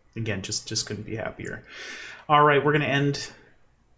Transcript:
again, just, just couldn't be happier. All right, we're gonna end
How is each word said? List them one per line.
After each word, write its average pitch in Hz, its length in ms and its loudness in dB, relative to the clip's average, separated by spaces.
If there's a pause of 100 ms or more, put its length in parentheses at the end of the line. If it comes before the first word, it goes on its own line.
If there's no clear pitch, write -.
(160)
again, 107 260 -4
just, - 260 -8
just - 180 -6
couldn't 107 200 -10
be 110 120 -10
happier. - 460 -10 (640)
All 147 160 8
right, 143 200 6
we're 147 80 4
gonna 147 140 2
end 139 460 0 (680)